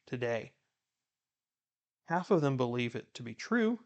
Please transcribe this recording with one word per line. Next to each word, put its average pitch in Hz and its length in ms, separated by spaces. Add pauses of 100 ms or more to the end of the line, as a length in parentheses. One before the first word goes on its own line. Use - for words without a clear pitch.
today, 120 460 (1500)
half 175 240
of 175 100
them 139 160
believe 123 380
it - 200
to - 80
be 117 120
true 226 520